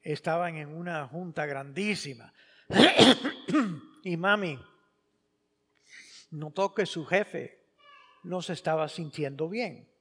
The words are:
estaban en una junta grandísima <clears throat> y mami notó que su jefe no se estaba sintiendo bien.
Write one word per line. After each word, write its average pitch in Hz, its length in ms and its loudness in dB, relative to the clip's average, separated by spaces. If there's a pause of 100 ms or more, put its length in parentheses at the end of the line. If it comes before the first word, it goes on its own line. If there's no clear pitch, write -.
estaban 165 540 -4
en 151 180 -12
una 165 320 -8
junta 160 400 -8
grandísima 139 840 -6 (360)
<clears throat> 226 1300 4
y 175 140 -4
mami 185 420 0 (1700)
notó 156 440 -4
que 202 120 0
su 156 200 -8
jefe - 600 -2 (580)
no 175 180 -6
se 175 120 -4
estaba 156 340 0
sintiendo 147 600 -6
bien. 202 400 -8 (120)